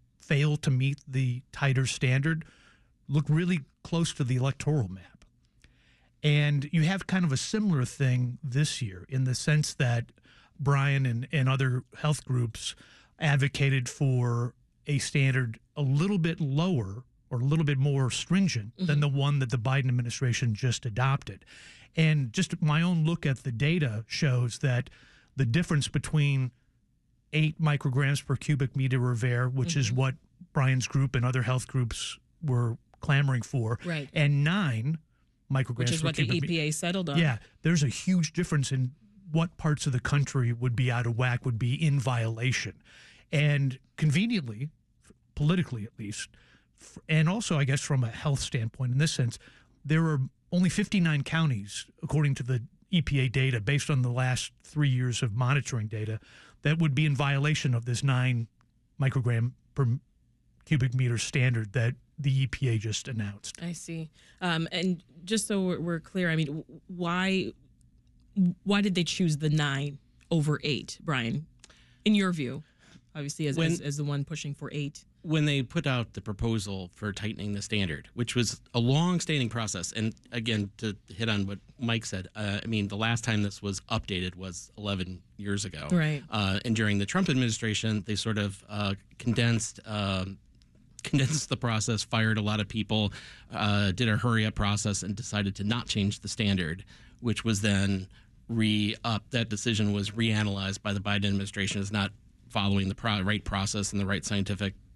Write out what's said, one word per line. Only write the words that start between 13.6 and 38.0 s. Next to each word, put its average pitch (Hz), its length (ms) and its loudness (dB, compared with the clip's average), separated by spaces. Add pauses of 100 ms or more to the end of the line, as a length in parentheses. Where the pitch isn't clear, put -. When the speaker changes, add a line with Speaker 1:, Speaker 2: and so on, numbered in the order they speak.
Speaker 1:
for 123 640 0 (340)
a 143 120 0
standard 131 600 0 (160)
a 151 60 -4
little 147 360 2
bit 165 220 0
lower 135 640 0 (260)
or 123 100 -2
a 120 40 0
little 156 220 2
bit 139 120 2
more 135 340 2
stringent 156 640 0
than 185 100 -2
Speaker 2:
Mm-hmm. 147 120 4
Speaker 1:
the 147 80 4
one 139 320 2
that 127 100 0
the 127 80 0
Biden 131 300 2
administration 120 640 0
just 113 320 -2
adopted. 123 580 -2 (520)
And 156 360 4
just - 300 -2
my 151 200 4
own 170 240 2
look 165 200 0
at 135 180 0
the 131 80 -4
data 127 560 0
shows 123 520 0
that 127 300 0 (460)
the 135 100 2
difference 147 420 2
between 139 640 0 (840)
eight 156 280 2
micrograms 143 640 2
per 139 100 0
cubic 139 400 0
meter 127 360 2
of 117 120 0
air, 123 260 0
which 131 260 -2
is 131 120 2
Speaker 2:
Mm-hmm. 117 100 0
Speaker 1:
what 131 180 0 (380)
Brian's 131 340 2
group 135 280 0
and 120 100 2
other 127 160 0
health 123 260 -2
groups - 500 -4 (240)
were 120 360 0 (240)
clamoring 139 400 2
for, 117 420 -2
Speaker 2:
Right. 156 300 -6
Speaker 1:
and 143 300 4
nine 156 560 0 (520)
micrograms 131 260 0
Speaker 2:
Which 120 140 0
is 160 100 0
Speaker 1:
per 160 60 0
Speaker 2:
what 160 80 0
the 143 100 0
Speaker 1:
cubic 123 240 0
me- 170 60 0
Speaker 2:
E 160 60 0
P 147 60 0
A 156 40 0
settled 175 380 -2
on. 139 80 0
Speaker 1:
Yeah, 147 200 2 (260)
there's 156 200 4
a 139 40 4
huge 175 460 0